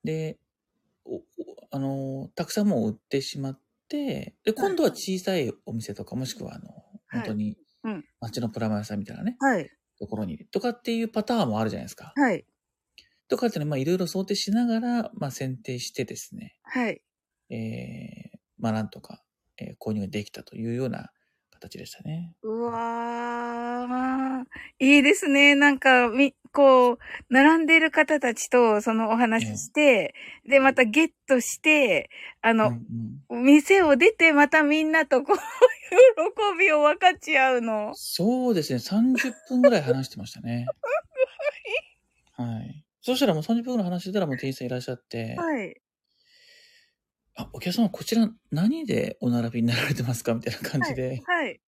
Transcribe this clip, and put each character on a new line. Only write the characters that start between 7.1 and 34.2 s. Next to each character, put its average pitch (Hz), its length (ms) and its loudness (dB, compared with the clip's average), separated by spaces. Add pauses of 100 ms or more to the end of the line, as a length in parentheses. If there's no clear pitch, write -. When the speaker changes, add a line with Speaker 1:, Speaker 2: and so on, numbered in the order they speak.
Speaker 2:
い。 - 20 -4
Speaker 1:
本 226 40 -8
当 220 100 -8
に 208 240 -4 (260)
Speaker 2:
う 226 60 -6
ん。 190 160 -10 (140)
Speaker 1:
街 117 220 -8
の 117 80 -4
プ 110 100 -10
ラ 110 100 -4
マ 104 120 -4
イ 107 40 -10
さ 107 100 -8
ん 101 40 -4
み 101 60 -8
た 113 80 -18
い - 40 -16
な - 60 -10
ね、 240 160 -4
Speaker 2:
は 262 200 0
い。 - 100 -10 (300)
Speaker 1:
と - 80 -12
こ 214 100 -8
ろ 214 80 -6
に、 - 260 -12
と 190 80 -4
か 247 100 -4
っ 233 120 -10
て 233 140 -4
い 226 80 -4
う 226 60 -6
パ 214 140 -6
タ 240 120 -2
ー 202 100 0
ン 120 40 -4
も 107 100 -2
あ 110 40 -2
る 110 60 -2
じ - 60 -8
ゃ - 40 -10
な 65 40 -12
い - 20 -14
で - 40 -16
す - 60 -18
か。 - 200 -20
Speaker 2:
は 254 180 2
い。 - 120 -8 (840)
Speaker 1:
と - 100 -2
か 240 100 -2
っ - 20 2
て - 80 -6
い 151 40 -4
う 147 40 -4
の - 20 -4
を、 - 20 -4
ま 147 60 -4
あ、 - 20 -2
い 131 80 -2
ろ 170 80 0
い 185 40 0
ろ 180 100 -2
想 185 180 -6
定 202 100 -4
し 196 160 -6
な 240 140 0
が 226 140 0
ら、 240 360 -4
ま 147 120 -6
あ、 131 40 -8
選 131 260 -8
定 123 220 -10
し - 120 -12
て 127 140 -6
で 110 100 -14
す - 200 -18
ね。 - 280 -18
Speaker 2:
は 240 260 -4
い。 - 120 -10 (480)
Speaker 1:
え 123 60 -10 (800)
ー、 - 20 -20 (200)
ま 113 120 -4
あ、 - 20 -2
な 110 120 -2
ん 104 60 -8
と - 120 -20
か、 - 220 -20 (340)
え - 160 -14
ー、 - 60 -18
購 110 140 -6
入 101 160 -6
で 104 140 -8
き - 80 -18
た - 120 -18
と - 120 -20
い 117 160 -8
う 120 40 -4
よ 131 100 -4
う 123 40 -4
な - 220 -10 (400)
形 - 260 -20
で - 80 -16
し - 60 -20
た - 120 -20
ね。 165 400 -10
Speaker 2:
う 220 200 -6
わ 240 1200 -6
ー。 262 580 -4 (340)
い 277 200 6
い 269 40 4
で 285 100 4
す 370 140 -2
ね。 285 280 6
な 285 160 6
ん 269 80 -2
か、 247 300 4
み-、 262 260 2 (160)
こ 254 420 8
う、 247 40 -6 (320)
並 302 340 6
ん - 20 0
で 320 140 6
る 320 120 2
方 302 280 2
た 247 160 0
ち - 140 -10
と 226 320 4
そ 220 120 -2
の 220 160 0
お 226 80 2
話 226 400 0
し - 80 -10
し - 60 -20
て、 247 420 4 (320)
Speaker 1:
え - 20 -16
え。 - 40 -16
Speaker 2:
で、 277 80 6
ま 269 140 4
た 262 100 2
ゲ 247 220 4
ッ - 40 -4 (180)
ト 262 140 4
し - 200 -8
て、 269 480 2 (320)
あ 226 120 2
の、 220 160 2
Speaker 1:
う - 40 -2
ん、 117 120 -10 (440)
う 240 100 -8
ん。 240 40 -2
Speaker 2:
店 302 380 8
を 302 140 6
出 349 160 6
て 330 220 4